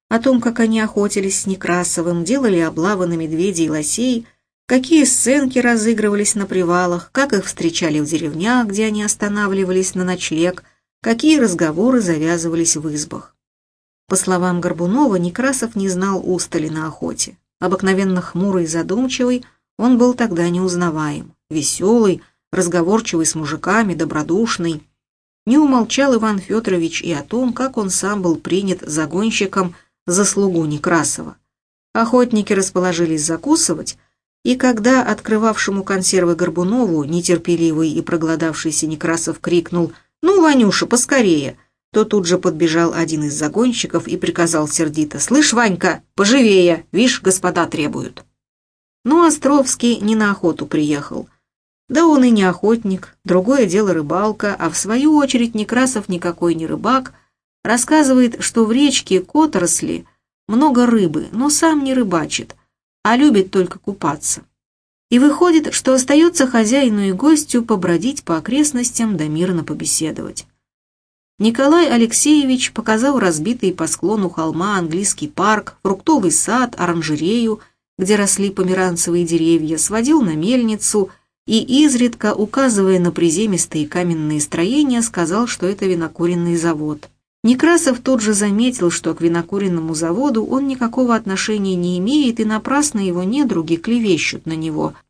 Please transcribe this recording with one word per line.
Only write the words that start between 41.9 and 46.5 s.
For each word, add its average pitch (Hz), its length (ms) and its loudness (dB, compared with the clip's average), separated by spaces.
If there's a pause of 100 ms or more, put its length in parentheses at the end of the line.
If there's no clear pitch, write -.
то 214 100 4
тут 208 240 -2
же 180 100 2
подбежал 170 560 0
один 156 300 -2
из 147 100 -4
загонщиков 170 760 -2
и 170 80 -4
приказал 165 500 -2
сердито: 151 520 -4
"Слышь, 285 340 2
Ванька, 190 480 0 (140)
поживее, 196 760 4